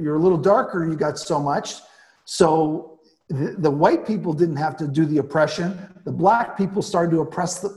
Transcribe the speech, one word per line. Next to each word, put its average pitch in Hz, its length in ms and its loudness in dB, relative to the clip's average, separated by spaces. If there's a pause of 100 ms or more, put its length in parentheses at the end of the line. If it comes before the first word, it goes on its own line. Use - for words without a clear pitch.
you're 151 140 0
a 151 40 2
little 175 180 4
darker, 190 520 2
you 160 60 -2
got 151 240 -2
so 156 200 -2
much. 147 360 -2 (500)
So 160 760 0 (260)
the, 156 320 -4
the 151 100 2
white 165 380 2
people 180 260 -2
didn't 160 220 0
have 151 220 -4
to 151 100 -4
do 147 180 0
the 151 140 0
oppression. 165 580 -2 (280)
The - 60 -6
black 220 460 2
people 190 240 -2
started 170 300 0
to 165 100 2
oppress 170 400 -6
th-, 196 160 -6